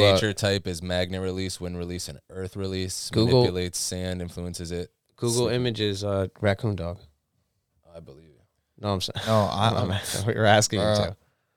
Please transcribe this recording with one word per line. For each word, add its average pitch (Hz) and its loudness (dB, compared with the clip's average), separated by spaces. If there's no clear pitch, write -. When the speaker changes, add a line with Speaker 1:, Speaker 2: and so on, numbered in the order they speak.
Speaker 1:
uh, 101 8
Speaker 2:
nature 101 2
type 98 0
is 87 -6
magnet 90 -2
release, 92 -4
wind 90 -6
release, 87 -8
and 71 -14
earth 95 -8
release. 95 -4
Speaker 1:
Google 120 6
Speaker 2:
Manipulates 90 0
sand, 90 -4
influences 87 -8
it. 87 -6
Speaker 1:
Google 120 0
Speaker 2:
Sleep. 117 0
Speaker 1:
images, 107 -2
uh, 98 0
raccoon 104 0
dog. 85 -6
Speaker 2:
I 82 -16
believe 71 -20
you. 64 -20
Speaker 1:
No, 104 -2
I'm 95 0
saying. - -6
Speaker 3:
No, 107 4
I, 104 2
Speaker 1:
<laughs> 113 2
I'm 101 0
Speaker 3:
I'm 90 -2
Speaker 1:
asking. 98 -4
We're 110 0
asking 107 6
you 101 2
Speaker 3:
uh, 104 2
Speaker 1:
to. 95 -6